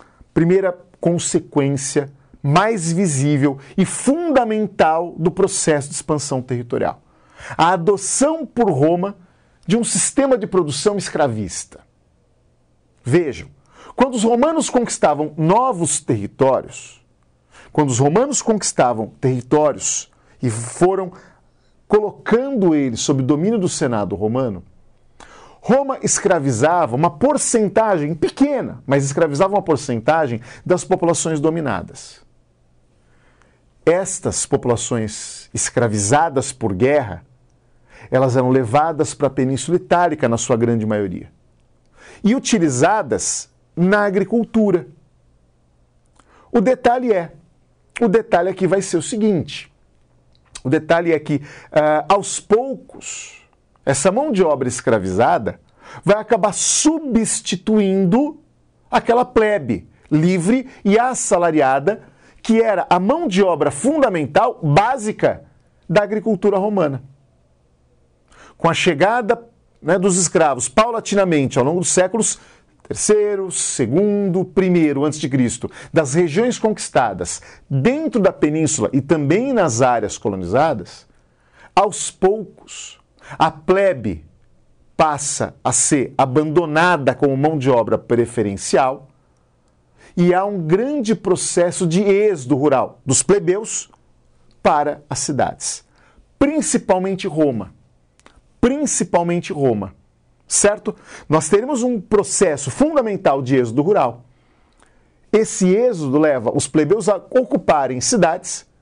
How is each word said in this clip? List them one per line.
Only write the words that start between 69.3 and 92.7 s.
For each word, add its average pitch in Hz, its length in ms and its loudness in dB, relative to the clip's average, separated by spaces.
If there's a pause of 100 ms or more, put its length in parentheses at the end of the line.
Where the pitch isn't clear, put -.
né, 175 160 2
dos 185 180 2
escravos, 156 520 0
paulatinamente, 196 880 0
ao 127 60 4
longo 165 160 0
dos 165 100 -2
séculos, 185 480 0 (480)
terceiro, 208 640 0
segundo, 185 920 0
primeiro 175 600 2
antes 151 140 -2
de - 100 -4
Cristo, 127 420 -2 (220)
das 147 220 0
regiões 180 440 0
conquistadas 117 840 -2 (280)
dentro 233 520 0
da 185 120 4
península 151 600 0
e 135 80 0
também 165 520 0
nas 160 280 0
áreas 120 380 0
colonizadas, 101 880 -4 (680)
aos - 360 0
poucos, - 920 -4 (380)
a 151 120 2
plebe 156 720 -2 (720)
passa 147 680 -2
a 110 80 -2
ser - 440 0
abandonada 151 1000 2
como 139 220 0
mão 151 220 2
de 131 120 2
obra 110 280 2
preferencial 117 1080 0 (1080)
e 175 160 4
há 185 120 2
um 202 160 -4
grande 220 540 0
processo 180 720 -2
de 170 160 0
êxodo 196 520 2
rural 131 500 0